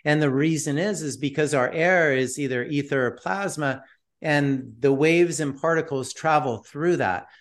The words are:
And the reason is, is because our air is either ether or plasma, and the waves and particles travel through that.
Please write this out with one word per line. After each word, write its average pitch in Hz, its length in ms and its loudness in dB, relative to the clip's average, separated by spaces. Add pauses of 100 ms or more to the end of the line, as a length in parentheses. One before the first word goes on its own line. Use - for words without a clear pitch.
And 151 160 2
the 147 100 2
reason 143 460 0
is, 175 260 -4
is 135 140 -8
because 143 380 -2
our 123 160 2
air 165 420 2
is 131 260 -2
either 131 260 -2
ether 143 420 0
or 113 60 0
plasma, 156 720 -4 (360)
and 139 600 0
the 135 120 4
waves 165 460 4
and 139 220 -4
particles 160 520 -2
travel 143 460 0
through 165 380 -4
that. 95 300 -2 (140)